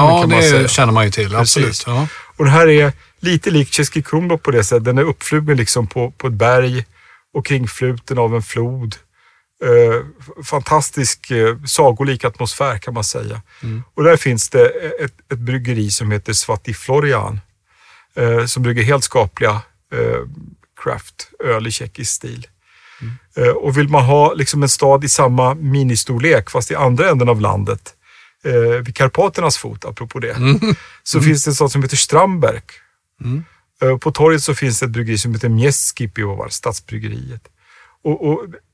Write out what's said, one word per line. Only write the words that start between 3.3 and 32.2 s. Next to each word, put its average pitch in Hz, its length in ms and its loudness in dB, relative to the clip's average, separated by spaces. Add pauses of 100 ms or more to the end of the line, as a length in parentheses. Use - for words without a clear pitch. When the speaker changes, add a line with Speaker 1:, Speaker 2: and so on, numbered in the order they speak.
Speaker 2:
lik 147 200 2
Český 151 300 -2
Krumlov 170 360 -2
på 151 140 -4
det 120 120 4
sättet. 117 220 2
Den 123 120 2
är 139 60 4
uppflugen 151 540 0
liksom 117 300 -2
på, 123 240 -4
på - 160 -8
ett 123 60 -2
berg 123 520 2 (480)
och 151 120 -6
kringfluten 127 720 -4
av 117 180 0
en 113 60 -2
flod. 120 540 -6 (680)
Eh, 120 320 6 (240)
f-, - 280 -20
fantastisk, - 840 -2
eh, 117 340 2
sagolik 135 600 2
atmosfär 123 520 -4
kan 123 160 -12
man 113 100 -6
säga. 107 380 -8 (220)
Speaker 1:
Mm. 113 200 -8 (100)
Speaker 2:
Och 151 100 -2
där 165 140 6
finns 120 320 -2
det 123 160 6 (380)
ett, 143 100 -8 (180)
ett 127 80 -8
bryggeri 120 520 -4
som 107 200 -4
heter 104 220 -4
Svati 107 400 -4
Florian, 117 640 -2 (760)
eh, 117 300 0
som 127 180 -4
brygger 120 200 0
helt 131 200 2
skapliga, - 480 0 (420)
eh, 58 280 -2 (640)
craft-öl - 840 -6
i 113 40 -6
tjeckisk - 400 -8
stil. 117 360 -12 (540)
Speaker 1:
Mm. 117 120 -12 (340)
Speaker 2:
Eh, 123 60 4
och 139 240 -2
vill 147 120 2
man 143 140 4
ha 147 300 4
liksom 147 300 -2
en 135 60 2
stad 139 340 4
i 143 60 -4
samma 127 440 2
ministorlek, 135 960 0
fast - 220 -4
i 156 40 -6
andra 143 340 2
änden 123 200 2
av 110 120 2
landet, 98 520 -4 (520)
eh, 135 80 -2 (280)
vid 120 140 -12
Karpaternas 165 640 0
fot, - 280 -12
apropå - 340 -12
det, 113 120 -6
Speaker 1:
Mm. 127 280 2 (440)
Speaker 2:
så - 140 -2
Speaker 1:
Mm. 147 100 4
Speaker 2:
finns 151 160 2
det 151 80 -2
en 139 40 -2
stad 139 160 0
som 143 120 0
heter 131 140 -4
Stramberg. 156 640 2 (600)